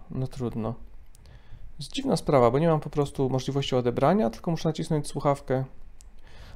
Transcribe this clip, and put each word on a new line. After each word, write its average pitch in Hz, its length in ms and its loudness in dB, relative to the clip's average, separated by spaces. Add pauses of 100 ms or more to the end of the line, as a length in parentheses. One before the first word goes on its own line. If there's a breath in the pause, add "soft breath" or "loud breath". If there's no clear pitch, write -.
(100)
no 131 160 -2
trudno. 117 480 -4 (1040 soft breath)
Jest 143 140 -10
dziwna 262 240 2
sprawa, 131 340 6
bo 127 80 4
nie 165 100 4
mam 156 120 4
po 151 100 -6
prostu 143 400 0
możliwości 131 460 0
odebrania, 131 540 4
tylko - 200 -4
muszę 165 180 0
nacisnąć 156 400 -2
słuchawkę. 139 560 0 (920 soft breath)